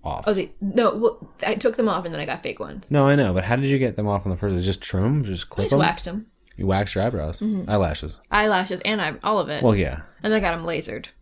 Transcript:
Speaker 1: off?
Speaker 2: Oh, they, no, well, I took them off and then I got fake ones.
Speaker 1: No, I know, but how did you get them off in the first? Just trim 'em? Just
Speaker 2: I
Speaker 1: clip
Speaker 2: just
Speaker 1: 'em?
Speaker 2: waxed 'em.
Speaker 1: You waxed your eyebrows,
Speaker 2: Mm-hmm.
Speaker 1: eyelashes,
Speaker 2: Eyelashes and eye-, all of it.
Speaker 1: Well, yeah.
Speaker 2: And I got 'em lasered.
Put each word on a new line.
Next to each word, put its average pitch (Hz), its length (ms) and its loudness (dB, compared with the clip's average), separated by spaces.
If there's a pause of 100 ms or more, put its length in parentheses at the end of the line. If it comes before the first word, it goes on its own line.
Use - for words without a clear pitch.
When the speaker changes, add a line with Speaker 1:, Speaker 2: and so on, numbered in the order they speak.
Speaker 1:
off? - 220 -6
Speaker 2:
Oh, 208 80 2
they, 190 280 -2
no, 202 340 2
well, - 340 -2 (160)
I 160 100 0
took 226 200 0
them 226 140 2
off 180 160 -2
and 165 80 -8
then 151 80 -6
I 156 40 -4
got - 160 -6
fake - 200 -8
ones. - 280 -12
Speaker 1:
No, 143 180 6
I 143 100 6
know, 107 160 4
but 92 100 2
how 117 140 2
did 135 120 0
you 139 100 4
get 123 180 0
them 107 100 0
off 101 180 0
in 95 60 -2
the 90 60 -2
first? 92 260 0
Just 95 180 0
trim 92 220 -2
'em? 135 220 2
Just 92 260 -6
Speaker 2:
I - 40 -12
Speaker 1:
clip 101 100 0
Speaker 2:
just - 80 2
Speaker 1:
'em? 139 60 6
Speaker 2:
waxed - 280 2
'em. 202 200 -8 (280)
Speaker 1:
You 92 120 -2
waxed 98 280 0
your 98 80 0
eyebrows, 82 360 -2
Speaker 2:
Mm-hmm. 101 300 -4
Speaker 1:
eyelashes, 85 520 0 (100)
Speaker 2:
Eyelashes 190 540 2
and 208 160 0
eye-, 156 220 -4
all 208 160 2
of 135 100 -2
it. 143 120 -4
Speaker 1:
Well, 113 140 6
yeah. 76 260 -2 (220)
Speaker 2:
And 208 100 2
I 220 60 4
got 180 140 0
'em 165 100 -6
lasered. 160 440 -6 (140)